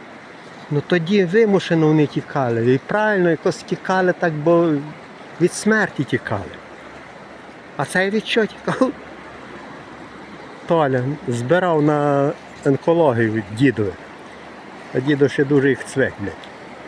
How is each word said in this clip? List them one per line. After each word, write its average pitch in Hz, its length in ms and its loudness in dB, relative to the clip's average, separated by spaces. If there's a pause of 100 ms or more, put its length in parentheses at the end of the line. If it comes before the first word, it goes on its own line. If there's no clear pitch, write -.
(720)
Ну 147 160 0
тоді 180 380 2
вимушено 175 640 4
вони 151 200 6
тікали. 123 680 0
І 135 40 4
правильно 202 520 2
якось 165 280 0
тікали 185 640 0
так, 170 140 0
бо 165 400 4 (680)
від 175 120 2
смерті 208 500 0
тікали. 101 480 -4 (1300)
А 143 80 -4
цей 185 240 0
від 208 180 -2
чого 220 180 2
тікав? - 460 -2 (1800)
Толя 139 360 2 (240)
збирав 156 540 2
на 147 500 2 (340)
онкологію 139 640 2
від 110 120 -2 (140)
дідові. 110 340 2 (1040)
А 131 60 -2
дідо 139 300 4
ще 147 160 0
дуже 139 240 4
їх - 160 0
цвек, 127 340 -2
блядь. 101 140 -6 (540)